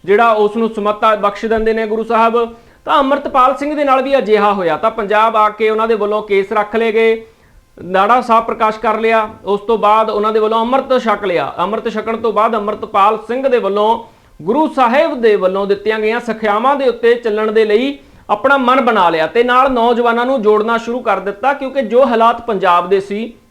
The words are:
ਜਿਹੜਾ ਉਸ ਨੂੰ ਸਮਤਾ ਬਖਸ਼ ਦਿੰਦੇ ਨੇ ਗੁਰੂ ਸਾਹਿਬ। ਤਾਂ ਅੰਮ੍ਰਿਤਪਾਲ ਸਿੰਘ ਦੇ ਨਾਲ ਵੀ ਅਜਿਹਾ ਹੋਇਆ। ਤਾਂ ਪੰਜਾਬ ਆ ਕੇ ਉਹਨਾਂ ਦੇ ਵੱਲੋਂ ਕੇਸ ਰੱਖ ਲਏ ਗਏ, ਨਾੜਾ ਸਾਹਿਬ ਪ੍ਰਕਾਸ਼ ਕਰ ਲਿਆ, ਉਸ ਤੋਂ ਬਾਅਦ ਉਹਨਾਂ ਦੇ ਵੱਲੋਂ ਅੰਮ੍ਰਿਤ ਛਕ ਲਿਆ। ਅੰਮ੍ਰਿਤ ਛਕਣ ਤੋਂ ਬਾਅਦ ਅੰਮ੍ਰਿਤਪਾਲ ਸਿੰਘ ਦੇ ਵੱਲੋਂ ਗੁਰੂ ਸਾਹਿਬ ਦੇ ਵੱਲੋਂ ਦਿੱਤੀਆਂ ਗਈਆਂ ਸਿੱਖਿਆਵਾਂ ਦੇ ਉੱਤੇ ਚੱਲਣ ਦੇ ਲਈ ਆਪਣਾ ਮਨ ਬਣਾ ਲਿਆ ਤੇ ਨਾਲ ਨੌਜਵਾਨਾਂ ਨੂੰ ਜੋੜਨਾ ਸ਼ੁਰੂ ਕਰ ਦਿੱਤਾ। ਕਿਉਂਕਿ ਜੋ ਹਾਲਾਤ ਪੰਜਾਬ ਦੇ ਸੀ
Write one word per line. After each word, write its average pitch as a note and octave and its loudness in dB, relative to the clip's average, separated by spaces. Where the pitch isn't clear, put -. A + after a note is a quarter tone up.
ਜਿਹੜਾ A3 4
ਉਸ G#3+ 0
ਨੂੰ A3+ -2
ਸਮਤਾ G#3+ 0
ਬਖਸ਼ G3+ -4
ਦਿੰਦੇ A3 0
ਨੇ A3 -2
ਗੁਰੂ A3 -4
ਸਾਹਿਬ। A3+ 0
ਤਾਂ D4+ 2
ਅੰਮ੍ਰਿਤਪਾਲ C#4 0
ਸਿੰਘ D4 -4
ਦੇ D4 -2
ਨਾਲ C4 2
ਵੀ C4+ 0
ਅਜਿਹਾ G#3 2
ਹੋਇਆ। E3+ -2
ਤਾਂ A3 0
ਪੰਜਾਬ A3 0
ਆ G#3+ 4
ਕੇ A3 -2
ਉਹਨਾਂ A3 0
ਦੇ A3+ 2
ਵੱਲੋਂ G#3 -2
ਕੇਸ G3 -2
ਰੱਖ C4 -2
ਲਏ A3+ 0
ਗਏ, A3+ 0
ਨਾੜਾ G3 2
ਸਾਹਿਬ A3+ 2
ਪ੍ਰਕਾਸ਼ A3 -2
ਕਰ A3 -2
ਲਿਆ, A3 0
ਉਸ G3+ -2
ਤੋਂ A3+ -2
ਬਾਅਦ G#3+ 2
ਉਹਨਾਂ G#3 -2
ਦੇ A3 0
ਵੱਲੋਂ A3 0
ਅੰਮ੍ਰਿਤ B3+ 0
ਛਕ G3+ -2
ਲਿਆ। D#3+ -2
ਅੰਮ੍ਰਿਤ G#3+ -4
ਛਕਣ A3 -6
ਤੋਂ A3+ -4
ਬਾਅਦ A3 0
ਅੰਮ੍ਰਿਤਪਾਲ G#3+ 0
ਸਿੰਘ B3+ -4
ਦੇ A#3+ 2
ਵੱਲੋਂ G#3 0
ਗੁਰੂ C4+ 0
ਸਾਹਿਬ C4+ 0
ਦੇ A3 4
ਵੱਲੋਂ F#3+ -2
ਦਿੱਤੀਆਂ G#3+ -2
ਗਈਆਂ A3 -2
ਸਿੱਖਿਆਵਾਂ A3+ -2
ਦੇ C4+ -2
ਉੱਤੇ A#3 2
ਚੱਲਣ G#3+ -2
ਦੇ A3 2
ਲਈ B3 0
ਆਪਣਾ C4+ 2
ਮਨ B3+ 2
ਬਣਾ G#3+ 2
ਲਿਆ D#3+ 0
ਤੇ A3+ 0
ਨਾਲ B3+ 2
ਨੌਜਵਾਨਾਂ A#3 2
ਨੂੰ C4 0
ਜੋੜਨਾ G#3+ 2
ਸ਼ੁਰੂ A#3 -6
ਕਰ G#3 -2
ਦਿੱਤਾ। G3+ -2
ਕਿਉਂਕਿ C4+ -4
ਜੋ A#3+ 2
ਹਾਲਾਤ A3+ 2
ਪੰਜਾਬ F3+ 0
ਦੇ G3 2
ਸੀ G#3 -8